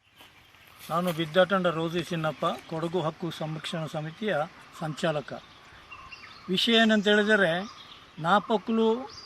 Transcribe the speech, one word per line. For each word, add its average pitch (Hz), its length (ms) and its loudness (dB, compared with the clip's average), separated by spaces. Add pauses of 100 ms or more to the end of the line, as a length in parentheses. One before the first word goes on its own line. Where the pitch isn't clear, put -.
(880)
ನಾನು 175 220 0
ಬಿದ್ದಾಟಂಡ 180 560 2
ರೋಸಿ 165 340 -2
ಚಿನ್ನಪ್ಪ, 160 440 -4
ಕೊಡಗು 170 560 -4
ಹಕ್ಕು 160 300 -4
ಸಂರಕ್ಷಣಾ 156 600 -6
ಸಮಿತಿಯ 160 440 -4 (440)
ಸಂಚಾಲಕ. 151 640 -4 (1040)
ವಿಷಯ 185 220 2
ಏನಂತ 220 360 6
ಹೇಳಿದರೆ, 208 600 4 (500)
ನಾಪಕ್ಲು 220 880 0 (160)